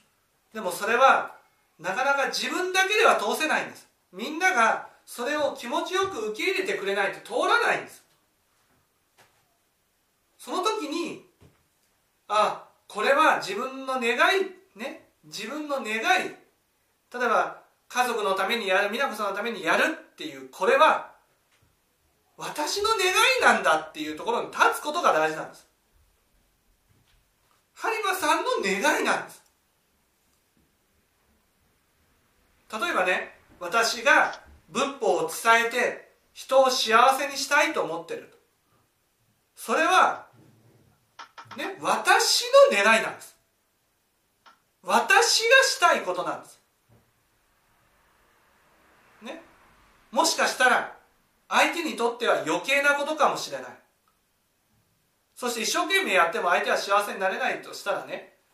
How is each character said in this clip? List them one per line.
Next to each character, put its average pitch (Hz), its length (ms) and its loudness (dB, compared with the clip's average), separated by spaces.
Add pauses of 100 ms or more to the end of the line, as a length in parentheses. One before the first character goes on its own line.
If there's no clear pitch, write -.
(540)
で 220 60 -12
も 185 100 -6
そ 196 160 -8
れ 233 100 0
は、 254 380 4 (440)
な 175 140 -6
か 254 120 -2
な 277 100 2
か 269 140 0
自 226 200 -6
分 359 240 -4
だ 370 140 2
け 415 80 -2
で 453 100 4
は 170 120 6
通 233 200 -4
せ 311 120 -2
な 220 120 -2
い - 60 -8
ん - 20 -12
で - 80 -20
す。 - 120 -20 (240)
み 220 180 -12
ん 311 80 -10
な 370 160 0
が 220 340 0 (160)
そ 240 220 -10
れ 302 100 -4
を 294 220 -2
気 240 80 -14
持 311 160 -4
ち 359 120 -6
よ 392 120 0
く 214 240 -6
受 - 60 -8
け 359 160 -4
入 - 80 -4
れ - 40 -4
て 202 140 -4
く 196 80 -8
れ 196 80 -2
な 196 140 0
い 180 40 -8
と - 80 -16
通 269 260 -4
ら 415 140 4
な - 140 0
い - 80 -6
ん - 20 -14
で - 60 -18
す。 - 140 -20 (2250)
そ - 140 -14
の 370 100 -2
時 311 260 -2
に、 320 380 -8 (1000)
あ、 208 400 0 (180)
こ 202 160 -8
れ 262 100 4
は 294 260 4
自 196 200 -8
分 262 260 -8
の 262 100 -4
願 240 200 -2 (240)
い、 - 140 -4 (240)
ね、 277 320 -14 (160)
自 175 240 -12
分 302 200 -8
の 269 120 -4
願 220 160 -6 (280)
い、 - 40 -8 (840)
例 247 120 -4
え 233 40 2
ば - 340 0 (260)
家 247 180 -2
族 214 160 -4
の 196 120 0
た 190 120 -2
め 226 100 -2
に 202 120 -4
や 190 140 2
る、 208 80 -2
美 233 80 -6
奈 269 120 -2
子 214 120 -8
さ 202 60 -2
ん 190 40 -4
の 190 40 -8
た 208 60 -6
め 233 80 -6
に 196 140 -8
や 175 120 2
る 269 80 2 (280)
っ - 20 -20
て 165 100 -14
い 135 120 -12
う、 131 120 -16
こ - 180 -6
れ 269 100 4
は - 400 4 (1200)
私 - 460 -6
の 427 80 2
願 440 80 0
い 427 440 2
な 226 160 6
ん 185 40 -8
だ 160 160 2
っ - 140 -12
て 156 80 -12
い 156 120 -8
う 156 40 -10
と 175 80 -12
こ 220 80 -4
ろ 233 100 -4
に - 80 -10
立 - 80 -6 (180)
つ - 40 -10
こ 302 120 -8
と 339 80 -4
が 220 120 2
大 156 180 2
事 156 60 -8
な 143 80 -8
ん - 40 -16
で - 60 -20
す。 - 120 -20 (2000)
播 370 120 -8 (160)
磨 381 100 -2
さ 311 200 0
ん 339 100 -2
の 494 60 -2 (120)
願 202 380 0
い - 40 -4
な 196 160 0
ん - 40 -12
で - 60 -18
す。 - 120 -20 (3250)
例 330 180 -4
え 294 40 -4
ば 185 120 0
ね、 - 320 -4 (200)
私 226 440 -2
が - 380 2 (300)
仏 269 300 -4
法 190 160 2
を 170 140 -2
伝 226 380 2
え - 20 -10
て - 420 -4 (200)
人 262 300 4
を 262 80 4
幸 233 280 2 (200)
せ 277 100 -4
に 277 80 -10
し - 120 -6
た 294 180 4
い 311 60 -2
と 214 100 -2
思 160 200 -6
っ - 40 -18
て - 80 -10
る。 - 180 -14 (1200)
そ - 200 -8
れ 311 100 2
は、 - 420 2 (1300)
ね、 320 240 -10
私 370 640 2 (260)
の 208 60 2
願 214 240 4
い - 20 -2
な - 80 -6
ん - 40 -10
で - 80 -20
す。 - 140 -20 (1500)
私 349 680 4
が 539 140 8
し - 180 -2
た 330 160 6
い 196 60 -4
こ 180 100 -4
と 135 100 -4
な - 140 -6
ん - 60 -14
で - 60 -20
す。 - 120 -20 (2500)
ね。 311 200 -16 (680)
も 302 160 0
し - 100 -2
か 226 100 2
し - 120 -4
た 254 100 4
ら、 - 280 0 (520)
相 285 240 2
手 330 120 -6
に 220 120 -6
と 233 140 0
っ 233 80 -8
て 233 80 -4
は 170 200 2
余 170 140 -2
計 277 220 0
な 285 120 2
こ 285 100 -4
と 311 120 -4
か 262 120 4
も - 80 -4
し - 140 -10
れ 131 80 -8
な - 60 -12
い。 - 20 -16 (1700)
そ 247 140 -6
し 233 60 -4
て 220 80 -6
一 220 80 -4
生 339 160 -2
懸 381 160 0
命 208 120 -2
や 170 120 4
っ 165 60 -4
て 214 80 -4
も 185 80 -2
相 190 140 0
手 - 80 -4
は 196 60 0
幸 202 280 0
せ 233 80 -8
に 202 80 -10
な 190 80 0
れ 233 100 -6
な 240 140 -2
い - 100 -10
と - 120 -16
し - 100 -14
た 196 80 -4
ら - 140 -8
ね、 - 320 -14 (160)